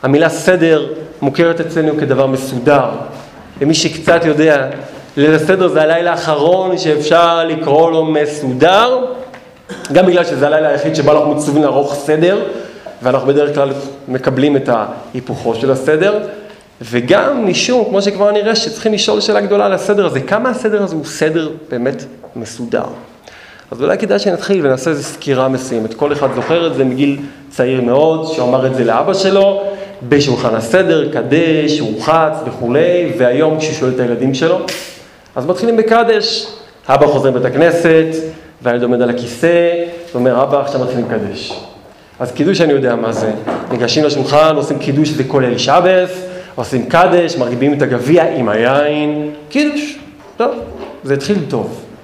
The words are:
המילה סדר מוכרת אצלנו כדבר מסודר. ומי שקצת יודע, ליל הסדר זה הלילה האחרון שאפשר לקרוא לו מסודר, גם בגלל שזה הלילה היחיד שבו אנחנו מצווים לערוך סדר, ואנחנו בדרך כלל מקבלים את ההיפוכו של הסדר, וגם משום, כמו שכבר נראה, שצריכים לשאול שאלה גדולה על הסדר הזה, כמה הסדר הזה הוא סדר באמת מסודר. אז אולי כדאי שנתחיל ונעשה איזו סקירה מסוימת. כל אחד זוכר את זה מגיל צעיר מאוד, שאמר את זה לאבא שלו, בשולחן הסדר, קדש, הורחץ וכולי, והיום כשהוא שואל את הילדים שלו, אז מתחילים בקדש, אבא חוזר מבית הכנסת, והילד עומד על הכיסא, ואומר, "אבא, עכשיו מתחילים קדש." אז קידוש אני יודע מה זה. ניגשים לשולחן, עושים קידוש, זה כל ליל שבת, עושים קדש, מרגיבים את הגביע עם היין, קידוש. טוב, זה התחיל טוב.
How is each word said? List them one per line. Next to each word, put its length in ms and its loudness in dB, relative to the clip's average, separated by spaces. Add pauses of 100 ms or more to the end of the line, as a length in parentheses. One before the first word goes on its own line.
המילה 260 4
סדר 580 2 (340)
מוכרת 380 0
אצלנו 400 -2
כדבר 280 2
מסודר. 580 0 (760)
ומי 140 2
שקצת 520 0
יודע, 420 2 (500)
ליל 180 4
הסדר 320 2
זה 140 2
הלילה 300 2
האחרון 680 0
שאפשר 680 2
לקרוא 460 2
לו 140 2
מסודר, 920 2 (960)
גם 120 6
בגלל 180 4
שזה 240 0
הלילה 220 2
היחיד 260 -2
שבו 160 2
אנחנו 240 2
מצווים 280 0
לערוך 320 0
סדר, 480 0 (600)
ואנחנו 240 0
בדרך 280 2
כלל 140 2 (380)
מקבלים 480 0
את 140 0
ההיפוכו 840 -4
של 160 0
הסדר, 480 2 (600)
וגם 680 0
משום, 420 0
כמו 120 0
שכבר 300 0
נראה, 240 0
שצריכים 380 -2
לשאול 280 0
שאלה 200 0
גדולה 240 0
על 80 0
הסדר 320 0
הזה, 160 -2
כמה 280 0
הסדר 340 -2
הזה 120 -4
הוא 100 -6
סדר 440 -2 (200)
באמת 340 -4 (320)
מסודר. 480 -6 (880)
אז 100 -8
אולי 160 0
כדאי 220 0
שנתחיל 460 -2
ונעשה 240 0
איזו 140 -4
סקירה 440 -2
מסוימת. 460 -4
כל 200 -2
אחד 220 -2
זוכר 320 0
את 80 -2
זה 80 0
מגיל 360 0 (300)
צעיר 320 0
מאוד, 520 2
שאמר 340 0
את 80 -2
זה 80 0
לאבא 300 2
שלו, 500 2 (400)
בשולחן 520 2
הסדר, 560 0
קדש, 680 0
הורחץ 540 0 (120)
וכולי, 720 0
והיום 420 2
כשהוא 140 -2
שואל 220 -2
את 40 -4
הילדים 340 0
שלו, 260 0 (760)
אז 100 -6
מתחילים 320 0
בקדש, 680 0 (400)
אבא 200 4
חוזר 240 2
מבית 140 -2
הכנסת, 600 4 (560)
והילד 220 0
עומד 180 2
על 80 2
הכיסא, 640 0 (420)
ואומר, 300 2
"אבא, 180 2
עכשיו 200 -2
מתחילים 260 -4
קדש." 520 -6 (600)
אז 120 -6
קידוש 300 0
אני 120 4
יודע 220 0
מה 160 -4
זה. 200 -2 (400)
ניגשים 320 0
לשולחן, 520 2
עושים 240 -2
קידוש, 300 0
זה 140 -2
כל 240 0
ליל 100 -2
שבת, 520 2 (460)
עושים 340 -4
קדש, 480 4
מרגיבים 360 0
את 80 0
הגביע 420 2 (120)
עם 140 0
היין, 840 0 (180)
קידוש. 500 -2 (380)
טוב, 140 -2 (520)
זה 100 -2
התחיל 240 -2 (120)
טוב. 340 -6 (200)